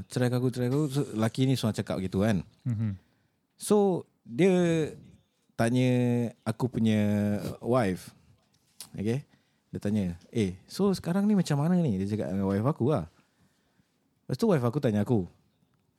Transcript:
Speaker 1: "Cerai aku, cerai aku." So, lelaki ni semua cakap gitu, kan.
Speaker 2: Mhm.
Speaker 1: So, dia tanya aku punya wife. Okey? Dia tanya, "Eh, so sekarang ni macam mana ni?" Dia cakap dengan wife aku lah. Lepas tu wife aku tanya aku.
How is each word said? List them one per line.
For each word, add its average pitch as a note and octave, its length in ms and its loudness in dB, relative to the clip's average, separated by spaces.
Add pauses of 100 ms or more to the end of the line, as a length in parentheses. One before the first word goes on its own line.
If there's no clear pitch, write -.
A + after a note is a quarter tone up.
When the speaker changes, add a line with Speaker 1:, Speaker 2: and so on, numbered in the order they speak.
Speaker 1:
"Cerai B2 240 0
aku, B2 180 0
cerai B2 200 -2
aku." C#3+ 200 0
So, C#3 220 -2
lelaki A2+ 340 0
ni C3 80 2
semua A#2 180 0
cakap G2 300 -4
gitu, F#2 220 0
kan. G#2 180 2 (220)
Speaker 2:
Mhm. A2 340 -4 (580)
Speaker 1:
So, - 220 0 (480)
dia F#3+ 240 2 (1040)
tanya B2+ 380 2 (520)
aku - 280 -4
punya A2 260 2 (640)
wife. A2+ 480 0 (840)
Okey? A2+ 260 -4 (480)
Dia G2 100 -12
tanya, G#2 260 -2 (260)
"Eh, F#2+ 340 -2
so - 260 -2
sekarang F#3+ 380 -2
ni G#3+ 60 2
macam D#3+ 260 2
mana E3+ 160 2
ni?" E3+ 240 2
Dia G2 80 -2
cakap F#2+ 240 -2
dengan G2 160 0
wife G2 180 2
aku C3+ 220 0
lah. B2+ 160 0 (1200)
Lepas B2 140 -6
tu A3+ 100 2
wife D3 160 2
aku A#2+ 160 0
tanya G#2+ 220 2
aku. G2+ 260 0 (720)